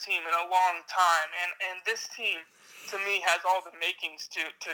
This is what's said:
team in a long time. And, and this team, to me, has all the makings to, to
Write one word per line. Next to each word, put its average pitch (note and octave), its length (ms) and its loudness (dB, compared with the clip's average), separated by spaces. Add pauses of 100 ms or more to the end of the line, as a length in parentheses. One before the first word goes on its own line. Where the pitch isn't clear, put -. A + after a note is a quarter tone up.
team F#3 240 -2
in E3 80 0
a F3 160 2
long F#3 400 4
time. E3 400 4 (160)
And, F3+ 60 -2 (100)
and F#3 240 -4
this A3 320 -4
team, G3+ 240 -2 (480)
to G3+ 160 -8
me, G3+ 160 0
has F3 240 2
all F#3 160 4
the E3+ 160 -18
makings E3 560 -6
to, D#3+ 160 -6 (160)
to F3 100 -8